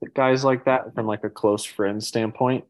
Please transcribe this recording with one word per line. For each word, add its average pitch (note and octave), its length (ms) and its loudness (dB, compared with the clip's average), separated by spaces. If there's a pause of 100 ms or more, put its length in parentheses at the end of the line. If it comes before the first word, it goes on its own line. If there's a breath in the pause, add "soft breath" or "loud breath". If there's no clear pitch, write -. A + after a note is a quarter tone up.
(120)
guys C3 320 2
like C3 220 2
that C3 280 0
from, A2 120 -4
like, G#2+ 180 -4
a G#2 60 -4
close G#2 340 0
friend G#2 400 -2
standpoint. B2 640 -2